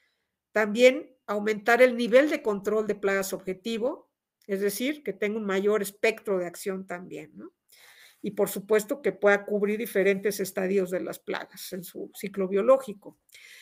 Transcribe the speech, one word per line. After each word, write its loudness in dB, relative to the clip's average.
También 4
aumentar 2
el 6
nivel 6
de -2
control -2
de -2
plagas -2
objetivo, -6
es -4
decir, -2
que -6
tenga -4
un -6
mayor 0
espectro -2
de -4
acción -8
también, -14
¿no? -20
Y -6
por 0
supuesto -2
que 0
pueda 2
cubrir -2
diferentes 0
estadios -2
de -4
las -10
plagas -12
en -10
su -14
ciclo -6
biológico. 0